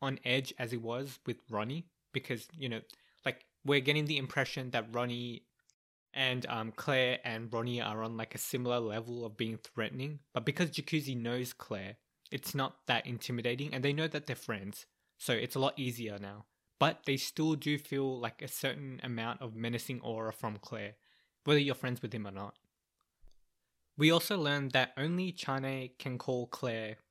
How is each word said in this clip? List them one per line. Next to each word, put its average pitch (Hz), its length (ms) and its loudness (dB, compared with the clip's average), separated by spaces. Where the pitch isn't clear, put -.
on 131 240 0
edge 127 340 2
as 120 140 -4
he 123 40 0
was 120 500 -4
with 120 120 -2
Ronnie 117 400 -2
because, 127 400 -4
you 131 160 -6
know, 113 140 -4
like, - 220 -4
we're 139 160 6
getting 147 260 4
the 147 120 0
impression 131 520 0
that 113 220 0
Ronnie 120 540 -2
and, 127 340 2
um, 113 260 -2
Claire 131 520 4
and 113 280 -4
Ronnie 120 280 0
are 107 220 -2
on, 113 140 -2
like, 113 180 -6
a 127 40 -6
similar 123 420 0
level 117 440 -2
of 107 120 -8
being 113 200 0
threatening. 131 640 -4
But 117 120 -2
because 151 260 2
Jacuzzi 139 460 -2
knows 123 360 -2
Claire, 98 440 -8
it's - 240 -4
not 139 320 -2
that 120 200 4
intimidating, 123 680 -2
and 131 120 0
they 143 80 4
know 156 160 0
that 147 180 -6
they're 123 100 -4
friends, 101 500 -6
so - 140 0
it's 120 220 0
a 139 40 0
lot 135 200 2
easier 117 400 -2
now. 101 280 -10
But 160 260 4
they 139 120 2
still 156 380 2
do 147 240 0
feel, 135 400 0
like, 117 240 -4
a 135 60 -6
certain 131 540 -4
amount 117 380 -2
of 117 140 -8
menacing 117 480 -2
aura 113 300 -2
from 104 260 -4
Claire, 107 380 -8
whether 147 160 8
you're 139 140 4
friends 123 280 -2
with 117 100 -4
him 107 140 -4
or 98 40 -8
not. 98 280 -8
We 156 140 8
also 170 280 6
learned 143 340 2
that 131 240 6
only 175 360 0
Chane 135 680 -2
can 127 200 -4
call 123 280 0
Claire, 113 520 -4